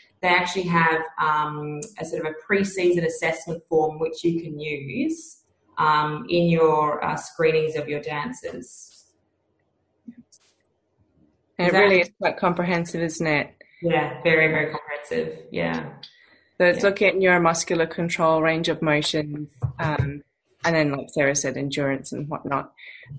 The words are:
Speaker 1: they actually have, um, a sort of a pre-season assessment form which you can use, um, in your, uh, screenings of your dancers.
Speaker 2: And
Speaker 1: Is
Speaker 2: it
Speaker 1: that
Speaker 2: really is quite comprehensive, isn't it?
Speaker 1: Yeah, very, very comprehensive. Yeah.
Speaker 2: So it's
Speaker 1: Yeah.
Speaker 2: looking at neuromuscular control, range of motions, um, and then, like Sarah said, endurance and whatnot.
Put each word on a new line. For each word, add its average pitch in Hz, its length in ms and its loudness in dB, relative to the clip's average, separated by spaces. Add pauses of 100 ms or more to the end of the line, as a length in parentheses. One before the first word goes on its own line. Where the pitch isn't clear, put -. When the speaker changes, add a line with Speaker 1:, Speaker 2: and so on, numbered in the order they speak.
(220)
Speaker 1:
they 185 60 2
actually 180 360 0 (180)
have, 160 200 4 (180)
um, 151 640 -2 (180)
a 160 60 -8
sort 165 180 -6
of 156 80 -4
a 156 40 -10 (100)
pre-season 180 580 2
assessment 165 640 -4
form 156 320 0
which 160 240 -6
you 170 200 0
can 151 160 -10
use, 156 800 -6 (380)
um, 151 500 2
in 170 200 4
your, 156 540 4
uh, 151 120 -2
screenings 156 600 0
of 147 140 -6
your 147 120 -4
dancers. - 1040 -10 (2500)
Speaker 2:
And 180 100 2
Speaker 1:
Is 180 60 4
Speaker 2:
it 190 40 4
Speaker 1:
that 196 60 6
Speaker 2:
really 190 180 6
is 175 180 -2
quite 175 180 0
comprehensive, 175 640 0
isn't 165 240 -4
it? 151 280 -2 (280)
Speaker 1:
Yeah, 156 420 0
very, 160 240 4
very 156 240 0
comprehensive. 80 680 -6 (120)
Yeah. 82 380 -4 (680)
Speaker 2:
So 185 60 6
it's 175 140 4
Speaker 1:
Yeah. 196 100 4
Speaker 2:
looking 202 200 2
at 175 60 0
neuromuscular 175 760 4
control, 165 520 0
range 160 280 0
of 156 120 -2
motions, 151 680 -2 (300)
um, 143 440 -2 (420)
and 170 100 2
then, 151 160 4
like 139 200 -6
Sarah 143 240 2
said, - 220 -4
endurance 135 540 -2
and 147 160 -8
whatnot. 139 460 -6 (460)